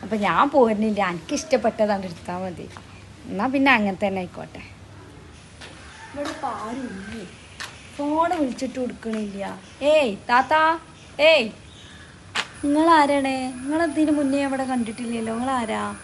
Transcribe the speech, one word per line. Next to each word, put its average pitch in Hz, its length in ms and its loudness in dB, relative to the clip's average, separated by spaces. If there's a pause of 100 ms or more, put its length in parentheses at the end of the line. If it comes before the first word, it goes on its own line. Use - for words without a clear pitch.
അപ്പം 214 220 -4
ഞാൻ 180 180 4 (100)
പോരുന്നില്ല, 220 480 4 (120)
എനിക്ക് 175 260 -8
ഇഷ്ടപ്പെട്ടതാണ് 208 680 0
എടുത്താൽ 175 340 -10
മതി. 170 240 -10 (640)
എന്നാൽ 202 260 -2
പിന്നെ 269 220 6
അങ്ങനെ 196 260 0
തന്നെ 190 200 -2
ആയിക്കോട്ടെ. - 380 -14 (1500)
ഇവിടെ 285 240 -8
ഇപ്പം - 180 -6 (140)
ആരും 254 180 -8 (140)
ഇല്ലേ, 202 260 -12 (720)
ഫോൺ 302 320 2 (120)
വിളിച്ചിട്ട് 254 420 -4
കൊടുക്കണില്ല. 214 600 -6 (500)
ഏയ് 277 200 4 (160)
താത്ത, 254 240 4 (760)
ഏയ്, 277 180 6 (1160)
നിങ്ങളാരാണ്? 285 720 4 (280)
നിങ്ങളതിന് 302 560 2
മുന്നേ 277 200 2 (100)
അവിടെ 262 220 -2
കണ്ടിട്ടില്ലല്ലോ, 226 640 -2
നിങ്ങളാരാ? 233 480 -2 (200)